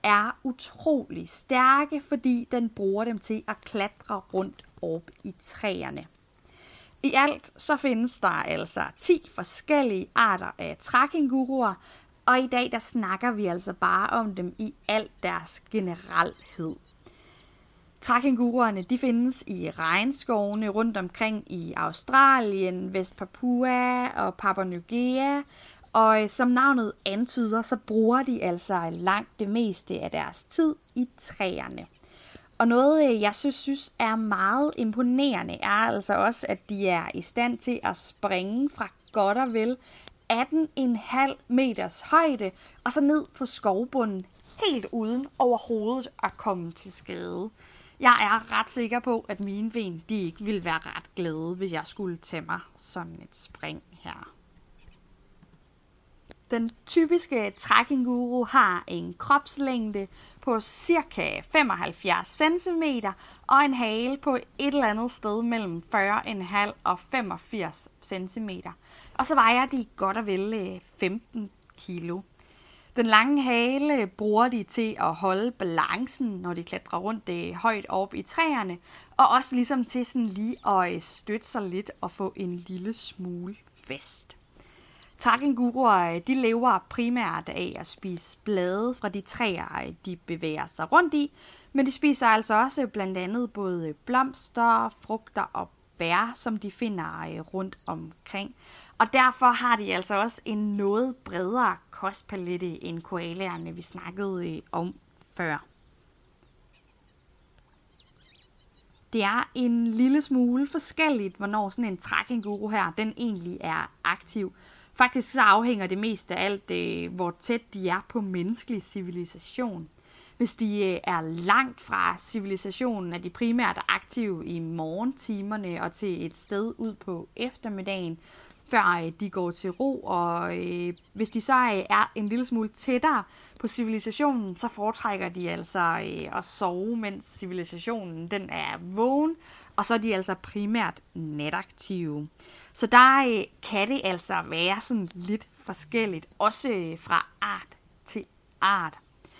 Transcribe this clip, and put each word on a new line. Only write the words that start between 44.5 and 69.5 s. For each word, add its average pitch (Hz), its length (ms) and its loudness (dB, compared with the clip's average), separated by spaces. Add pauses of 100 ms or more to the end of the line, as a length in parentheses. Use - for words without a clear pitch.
helt 269 260 0
uden 233 360 -2 (120)
overhovedet 233 680 2 (160)
at 196 140 -2
komme 175 340 -4
til 190 200 -16
skade. 175 580 -8 (500)
Jeg 240 220 10
er 220 380 2
ret 226 100 -2
sikker 240 300 -2
på, 233 280 -2
at 196 120 -6
mine 202 320 -4
ben, 190 380 -4
de 214 120 0
ikke 170 220 -4
ville 202 220 -2
være 160 200 0
ret - 300 -12
glade, 165 400 -4
hvis 185 160 -4
jeg 156 140 -6
skulle 180 320 -8
tage 165 240 -10
mig 170 180 -6 (180)
sådan 170 460 -12
et - 120 -20
spring - 460 -12 (220)
her. - 280 -16 (2250)
Den 233 200 0 (140)
typiske 302 720 2
trækænguru 247 840 2
har 208 440 4
en 170 300 -6
kropslængde 247 920 0 (340)
på 226 180 0
cirka - 800 -2 (100)
femoghalvfjerds 180 760 0
centimeter 311 840 0 (340)
og 277 180 8
en 269 80 2
hale 240 440 -2
på 277 180 0
et 247 80 -2 (140)
eller 277 300 2
andet 220 240 0
sted 214 320 -2
mellem 202 480 -2
fyrre 202 360 2
en 202 140 -4
halv 202 320 0 (100)
og 180 160 0
femogfirs 190 880 -6 (160)
centimeter. 185 680 -8 (420)
Og 262 120 0
så 302 100 2
vejer 247 300 6